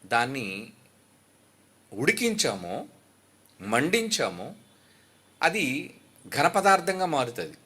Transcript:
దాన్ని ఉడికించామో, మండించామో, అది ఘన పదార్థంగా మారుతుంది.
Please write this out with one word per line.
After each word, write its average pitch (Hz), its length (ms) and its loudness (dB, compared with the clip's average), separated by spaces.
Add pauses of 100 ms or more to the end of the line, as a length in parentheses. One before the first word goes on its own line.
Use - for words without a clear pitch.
దాన్ని 120 440 -2 (1400)
ఉడికించామో, 120 840 0 (840)
మండించామో, 120 880 0 (920)
అది 170 260 2 (580)
ఘన 139 240 2
పదార్థంగా 190 580 4
మారుతుంది. 131 600 -2